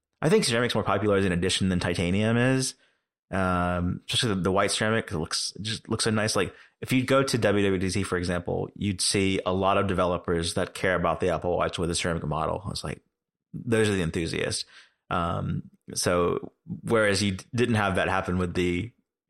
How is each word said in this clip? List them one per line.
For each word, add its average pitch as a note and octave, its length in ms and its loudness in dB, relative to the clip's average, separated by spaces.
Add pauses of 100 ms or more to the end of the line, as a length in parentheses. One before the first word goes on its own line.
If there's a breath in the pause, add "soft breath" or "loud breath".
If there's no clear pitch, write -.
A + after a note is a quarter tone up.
(220)
I D3+ 80 2
think G#3+ 160 4
ceramic's A#2+ 300 0
more G#2+ 80 0
popular G2+ 340 2
as G2 80 2
an F#2 60 2
edition F2+ 380 0
than F2+ 100 2
titanium G2 580 0
is. B2+ 380 0 (560 soft breath)
Um, F2+ 760 0
especially G#2+ 280 0
the, F#2 60 -2
the F#2+ 100 2
white G2 200 2
ceramic, A2 400 0
it F2 60 -4
looks, - 380 -4
it - 60 -12
just G#2+ 260 -8
looks G#2+ 160 -2
so A2+ 80 0
nice. G#2+ 240 0
Like, F#2+ 180 0 (280 loud breath)
if - 100 -4
you C3 120 4
go C3+ 180 4
to C3+ 160 0
W G2+ 280 4
W G2 140 2
D F#2+ 100 0
C, F#2 140 -2
for F2+ 140 -2
example, F2+ 580 -2
you'd G2+ 260 -2
see F#2+ 440 2
a F#2 80 0
lot G2 240 4
of G2+ 100 2
developers F2 680 0
that F#2 180 -2
care F#2+ 220 0
about E2+ 240 0
the F#2 100 2
Apple E2+ 260 0
Watch E2 220 -2
with E2+ 140 -2
a E2 40 -2
ceramic E2+ 300 -2
model. D#2 460 -2
It's - 120 -8
like, - 180 -8 (520)
those A2 340 2
are G#2 60 2
the F#2+ 80 2
enthusiasts. E2 640 -2 (460 loud breath)
Um, F#2 520 -2 (300)
so F2+ 580 0 (320)
whereas G#2 380 2
you G2+ 100 0
d-, F#2 220 -8
didn't A#2+ 220 2
have G2+ 200 2
that F2 120 0
happen F2+ 300 0
with F2+ 160 -2
the F2 380 0 (380)